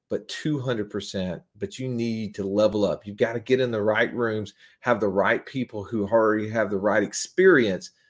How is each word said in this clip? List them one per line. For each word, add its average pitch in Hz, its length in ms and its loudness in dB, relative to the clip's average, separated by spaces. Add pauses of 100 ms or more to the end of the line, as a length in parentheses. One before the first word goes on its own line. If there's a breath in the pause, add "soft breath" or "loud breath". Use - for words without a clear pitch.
but 104 200 -6
two 151 300 -4
hundred 120 320 -4
percent. 95 520 -6 (160)
But 101 200 -10
you 131 100 -8
need 113 460 -4
to 98 100 -6
level 101 400 2
up. 82 220 -2
You've 104 100 -10
gotta 117 240 -2
get 127 200 2
in 127 100 0
the 110 120 -2
right 107 300 2
rooms, 107 400 -4 (280 soft breath)
have 120 200 2
the 107 80 2
right 98 380 2
people 117 380 -6
who 101 240 -2
already 107 420 2
have 110 200 0
the 101 80 -2
right 104 240 2
experience 117 880 2 (200)